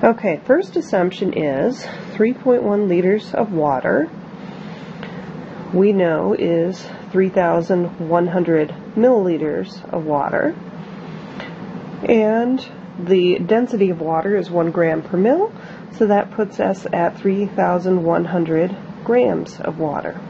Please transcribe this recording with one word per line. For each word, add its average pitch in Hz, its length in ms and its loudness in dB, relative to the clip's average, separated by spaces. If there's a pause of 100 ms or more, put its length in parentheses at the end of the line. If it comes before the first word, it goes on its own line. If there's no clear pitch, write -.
Okay, 214 420 2
first 330 300 2
assumption 185 580 0
is 151 520 0 (280)
three 226 200 2
point 247 300 2
one 208 240 2
liters 185 460 2
of 208 180 0
water 151 580 2 (1600)
we 196 200 6
know 180 440 2
is 170 480 0 (260)
three 190 180 4
thousand 175 800 0
one 175 180 4
hundred 165 480 0 (200)
milliliters 185 840 2 (120)
of 165 120 -4
water. 151 480 0 (1500)
And 233 640 2 (320)
the 180 400 4
density 208 500 2
of 165 120 -2
water 160 340 0
is 170 160 -2
one 165 200 2
gram 160 300 2
per 180 160 -4
mil, 302 360 2 (440)
so 220 100 4
that 202 240 2
puts 208 280 -4
us 190 320 -2
at 170 280 0
three 196 260 0
thousand 180 580 0
one 170 220 2
hundred 165 500 0 (300)
grams 233 540 0
of 165 200 -6
water. 156 400 -4 (100)